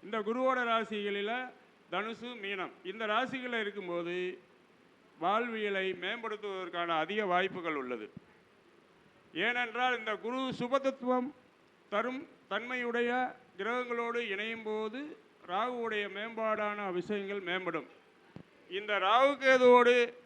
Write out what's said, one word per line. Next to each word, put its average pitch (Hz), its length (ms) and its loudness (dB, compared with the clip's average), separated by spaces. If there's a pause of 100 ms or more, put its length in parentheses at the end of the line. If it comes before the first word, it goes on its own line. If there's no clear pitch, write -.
இந்த 214 160 -6
குருவோட 254 460 0
ராசிகளில 226 880 -2 (380)
தனுசு, 208 400 -4 (120)
மீனம், 196 300 -4 (100)
இந்த 208 240 -6
ராசிகளில் 240 540 -2
இருக்கும்போது 180 800 -4 (800)
வாழ்வியலை 208 760 0
மேம்படுத்துவதற்கான 190 920 -4
அதிக 170 400 0
வாய்ப்புகள் 180 480 0
உள்ளது. 123 360 -6 (1200)
ஏனென்றால், 240 640 0
இந்த 220 180 -4
குரு 254 420 -4
சுபதத்துவம் 254 760 0 (580)
தரும் 240 380 -2 (220)
தன்மையுடைய 240 840 -2 (240)
கிரகங்களோடு 240 580 -2
இணையும் 226 460 -4
போது, 220 560 -6 (280)
ராகுவுடைய 214 640 -2
மேம்பாடான 208 800 -2
விஷயங்கள் 196 520 -4
மேம்படும். 175 460 -2 (840)
இந்த 208 280 0
ராகு 240 360 6 (100)
கேதுவோடு 247 680 8 (120)